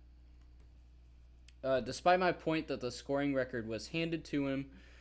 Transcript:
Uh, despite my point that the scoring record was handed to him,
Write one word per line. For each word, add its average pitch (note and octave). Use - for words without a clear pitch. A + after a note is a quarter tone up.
Uh, C3
despite F3+
my F3+
point D#3+
that C3
the B2
scoring C#3
record B2+
was A2
handed E3
to C#3+
him, C3+